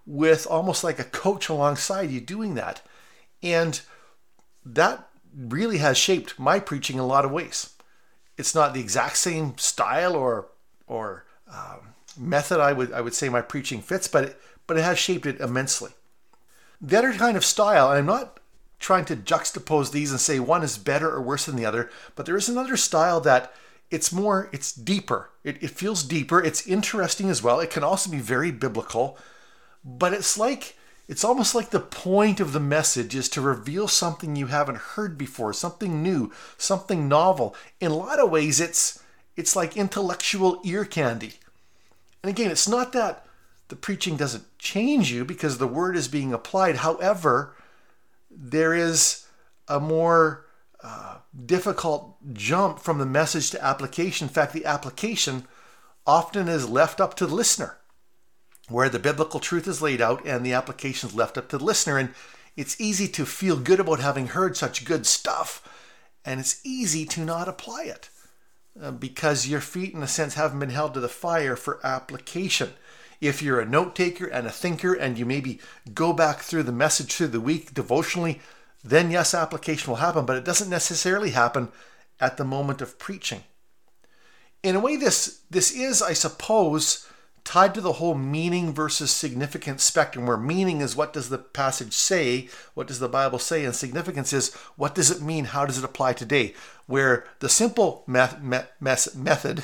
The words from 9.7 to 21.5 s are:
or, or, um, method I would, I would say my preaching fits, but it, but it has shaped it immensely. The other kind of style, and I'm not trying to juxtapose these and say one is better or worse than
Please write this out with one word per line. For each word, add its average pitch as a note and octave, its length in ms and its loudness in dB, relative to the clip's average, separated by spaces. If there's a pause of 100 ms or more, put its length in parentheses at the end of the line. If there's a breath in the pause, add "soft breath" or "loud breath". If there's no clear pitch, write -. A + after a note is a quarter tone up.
or, B2 340 0 (380)
or, G#2+ 380 -8 (280 soft breath)
um, - 420 -16 (220)
method D3 440 0
I C#3+ 120 4
would, B2+ 200 -2
I B2+ 80 -4
would A#2 140 -6
say C#3 140 -2
my A#2+ 140 2
preaching C3 380 -6
fits, - 280 -4
but C3+ 160 4
it, C#3 160 -10 (260 soft breath)
but E3 100 0
it D#3+ 60 4
has F3 160 2
shaped - 280 0
it C#3 140 -4
immensely. B2+ 520 -2 (880 soft breath)
The D#3 180 2
other B3 140 4
kind A3 240 2
of - 80 2
style, G3 460 6
and C#3+ 80 4
I'm C#3+ 80 2
not A#3+ 320 -2 (400)
trying F#3 280 2
to D#3 100 -4
juxtapose C#3 760 0
these D3 200 -2
and C3 100 -2
say C#3+ 180 2
one D#3 240 4
is C#3 160 -4
better D3 320 0
or C3+ 100 -4
worse C3+ 260 -2
than C#3+ 100 -4